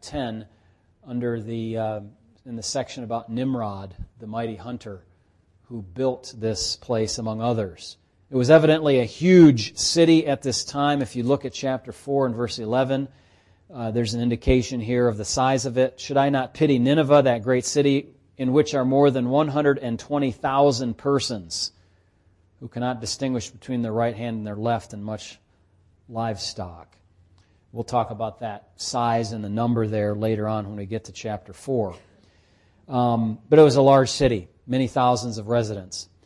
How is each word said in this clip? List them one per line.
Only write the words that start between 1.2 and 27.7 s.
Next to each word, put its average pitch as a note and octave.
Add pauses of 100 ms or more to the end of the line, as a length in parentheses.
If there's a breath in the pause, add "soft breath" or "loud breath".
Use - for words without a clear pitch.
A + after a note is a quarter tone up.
the, A2+
uh, G#2+ (440)
in B2
the A2
section C3
about A2+
Nimrod, A2+ (260)
the A2+
mighty A2+
hunter, G#2+ (640)
who A#2
built B2
this A2
place, A2
among A2
others. A2+ (320)
It C3+
was B2
evidently D#3
a A#2+
huge D#3
city E3
at C3+
this B2+
time. C#3+
If B2+
you A#2+
look C3
at B2+
chapter C3
four C#3
and B2
verse A#2
eleven, C3 (640 soft breath)
uh, A#2
there's A2+
an A#2+
indication A#2+
here B2
of G#2+
the G#2
size C3
of B2
it. B2+
"Should -
I C#3
not C3
pity D3
Nineveh, C#3+
that A#2
great B2+
city, C#3+ (240)
in B2+
which D3+
are C3
more C#3
than B2
one D3
hundred C#3+
and A#2
twenty C#3+
thousand C3+
persons A#2+ (880)
who A#2+
cannot B2
distinguish B2+
between B2
their A2+
right A#2
hand A2+
and G#2+
their G#2
left, A2
and G#2
much G#2+ (720)
livestock?" G#2 (760)